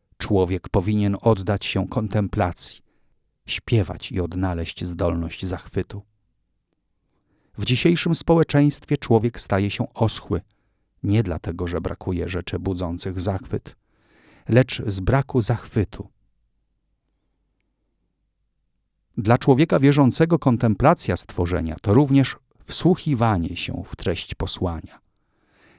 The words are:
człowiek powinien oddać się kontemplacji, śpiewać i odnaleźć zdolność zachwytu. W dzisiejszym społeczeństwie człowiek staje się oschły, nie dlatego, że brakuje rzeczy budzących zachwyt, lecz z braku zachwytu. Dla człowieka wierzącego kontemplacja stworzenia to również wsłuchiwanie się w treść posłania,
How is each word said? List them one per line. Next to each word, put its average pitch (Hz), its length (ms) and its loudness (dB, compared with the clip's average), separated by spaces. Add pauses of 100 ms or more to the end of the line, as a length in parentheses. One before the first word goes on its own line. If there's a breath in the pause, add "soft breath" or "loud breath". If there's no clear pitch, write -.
(160)
człowiek 92 520 0
powinien 101 540 0
oddać 101 440 0
się 95 220 -2
kontemplacji, 104 920 -4 (640)
śpiewać - 680 -2
i 95 80 -2
odnaleźć 87 640 -4
zdolność 85 600 -4
zachwytu. 95 560 -8 (1600)
W 104 60 -6
dzisiejszym 165 500 2
społeczeństwie 147 840 2
człowiek 117 440 2
staje 101 300 0
się - 240 -6
oschły, - 460 -2 (640)
nie 104 200 2
dlatego, 87 460 -6
że 87 120 -4
brakuje 85 480 -6
rzeczy 90 300 -6
budzących 90 640 -6
zachwyt, - 560 -6 (720 soft breath)
lecz 127 380 2
z 98 140 -4
braku 127 400 2
zachwytu. - 680 -2 (3000)
Dla 113 220 2
człowieka 147 420 4
wierzącego 143 580 4
kontemplacja 120 800 2
stworzenia 85 680 -4
to 101 120 4
również 135 420 4 (280)
wsłuchiwanie 113 920 0
się 90 280 -8
w - 120 -14
treść - 380 -6
posłania, - 680 -6 (800 soft breath)